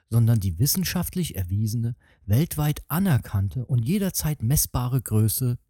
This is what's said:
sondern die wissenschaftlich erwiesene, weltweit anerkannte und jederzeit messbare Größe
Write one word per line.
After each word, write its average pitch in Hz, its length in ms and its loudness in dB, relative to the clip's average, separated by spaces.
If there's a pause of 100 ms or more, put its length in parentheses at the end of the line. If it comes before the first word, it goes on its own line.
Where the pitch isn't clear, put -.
(120)
sondern 117 280 4
die 92 200 -4
wissenschaftlich 170 760 -2
erwiesene, 107 600 -2 (320)
weltweit 147 600 0
anerkannte 123 760 0
und 127 140 0
jederzeit 165 640 -2
messbare 123 580 0
Größe 110 560 0 (120)